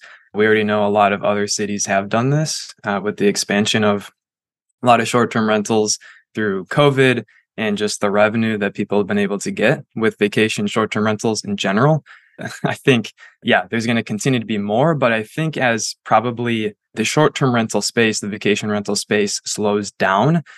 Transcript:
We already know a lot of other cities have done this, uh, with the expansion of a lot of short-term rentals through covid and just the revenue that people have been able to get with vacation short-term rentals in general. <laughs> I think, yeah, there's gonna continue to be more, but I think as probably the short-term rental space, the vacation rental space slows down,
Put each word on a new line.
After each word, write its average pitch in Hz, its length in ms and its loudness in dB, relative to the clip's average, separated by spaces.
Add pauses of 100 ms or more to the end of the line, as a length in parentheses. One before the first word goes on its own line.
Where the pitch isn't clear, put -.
(340)
We 104 120 2
already 107 200 4
know 104 200 0
a 101 40 2
lot 101 240 4
of 98 100 -4
other 104 240 0
cities 101 380 -4
have 101 240 -2
done 117 200 0
this, 151 540 -4
uh, 101 180 -2
with 101 140 -4
the 101 120 0
expansion 104 580 0
of 101 260 -2 (720)
a 123 40 2
lot 117 120 6
of 113 80 0
short-term 113 400 0
rentals 107 500 0 (360)
through 98 320 -4
covid 131 580 2 (320)
and 107 220 -2
just 104 240 -4
the 104 100 0
revenue 110 460 2
that 101 160 -2
people 101 240 -2
have 101 100 0
been 101 100 -2
able 101 220 -2
to 101 120 -6
get 113 340 0 (100)
with 110 240 -2
vacation 107 480 0
short-term 107 380 -2
rentals 107 400 -2
in 101 100 -4
general. 120 480 2 (340)
<laughs> - 280 -12
I 156 80 -2
think, 120 400 0 (300)
yeah, 101 280 2
there's 113 140 -2
gonna 117 180 0
continue 123 380 -2
to 104 40 -10
be 107 120 -4
more, 110 360 2
but 127 200 2
I 110 100 -2
think 156 320 -6
as 117 480 -2
probably 113 720 0 (200)
the 113 100 -2
short-term 143 500 2
rental 113 260 0
space, 110 380 0
the 104 80 -8
vacation 104 420 -2
rental 104 280 -2
space 104 480 -2
slows 104 460 -2
down, 120 520 2 (140)